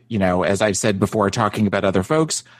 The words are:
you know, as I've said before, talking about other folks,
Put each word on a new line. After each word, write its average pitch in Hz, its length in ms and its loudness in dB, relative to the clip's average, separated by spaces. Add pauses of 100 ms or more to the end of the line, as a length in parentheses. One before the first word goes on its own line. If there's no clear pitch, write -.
you 113 120 -4
know, 92 240 2
as 98 180 0
I've 107 160 0
said 101 220 0
before, 101 320 0
talking 107 340 0
about 98 180 0
other 95 200 2
folks, 156 400 -2 (160)